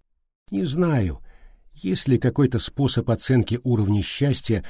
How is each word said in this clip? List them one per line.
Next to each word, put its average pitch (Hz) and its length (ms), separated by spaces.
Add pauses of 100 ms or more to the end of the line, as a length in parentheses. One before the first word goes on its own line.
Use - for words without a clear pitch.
(500)
Не 196 140
знаю, 139 580 (500)
есть - 360
ли 123 100
какой-то 123 400
способ - 500
оценки 120 560
уровня 104 380
счастья 120 680